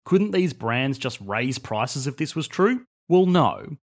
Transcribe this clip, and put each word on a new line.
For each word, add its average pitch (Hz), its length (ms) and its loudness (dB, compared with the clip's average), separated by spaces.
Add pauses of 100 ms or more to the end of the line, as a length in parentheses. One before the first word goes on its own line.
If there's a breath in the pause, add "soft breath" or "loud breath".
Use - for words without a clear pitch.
Couldn't 196 280 2
these 180 200 2
brands 127 460 -2
just 127 220 -6
raise 113 380 -4
prices 127 480 -4
if 135 100 -6
this 160 200 -6
was 156 100 -4
true? 240 380 0 (240)
Well, 185 180 4
no. 151 500 2 (220)